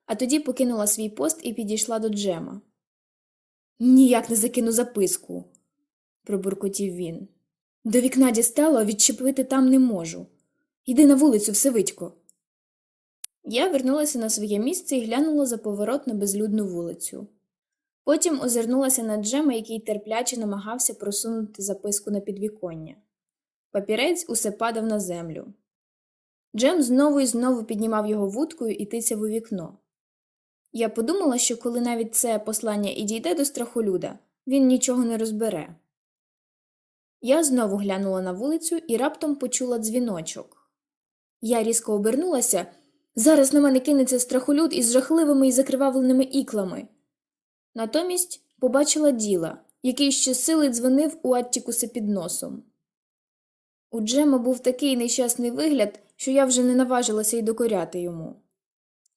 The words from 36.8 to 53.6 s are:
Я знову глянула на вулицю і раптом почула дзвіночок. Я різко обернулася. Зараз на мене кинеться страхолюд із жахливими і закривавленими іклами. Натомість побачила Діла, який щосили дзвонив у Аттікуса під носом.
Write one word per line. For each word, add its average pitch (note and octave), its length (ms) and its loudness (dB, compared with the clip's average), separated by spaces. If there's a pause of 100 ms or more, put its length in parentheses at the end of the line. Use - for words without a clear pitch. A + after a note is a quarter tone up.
Я C#4+ 240 2
знову A#3+ 320 0
глянула G3 460 -2
на F#3 100 -6
вулицю D4+ 440 -4
і D#4+ 200 -4
раптом D4 400 -2
почула B3 420 -4
дзвіночок. A3 920 -6 (720)
Я A3+ 220 0
різко A3 300 -2
обернулася. C4 760 0 (480)
Зараз C#4 380 6
на D4 80 6
мене C4+ 200 4
кинеться C4 380 2
страхолюд C4+ 560 0
із A#3 180 0
жахливими C4+ 560 4
і B3+ 40 2
закривавленими C4 720 2
іклами. G#3 640 -4 (840)
Натомість E4 680 -2 (160)
побачила D4 520 2
Діла, G#3 480 -2 (240)
який C4+ 300 0
щосили C#4+ 560 2
дзвонив B3+ 540 2
у B3+ 120 2
Аттікуса B3 540 -2
під A3 200 -6
носом. F3 540 -4 (1300)